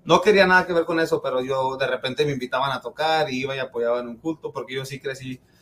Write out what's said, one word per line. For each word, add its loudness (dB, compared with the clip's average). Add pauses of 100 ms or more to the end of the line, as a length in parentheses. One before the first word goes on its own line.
no 6
quería 6
nada 6
que -4
ver 4
con 0
eso, 0
pero -2
yo -2
de -2
repente -2
me -2
invitaban -2
a -4
tocar 0
y -2
iba -4
y -6
apoyaba -2
en -8
un -12
culto, -8
porque -10
yo -4
sí -10
crecí -10 (220)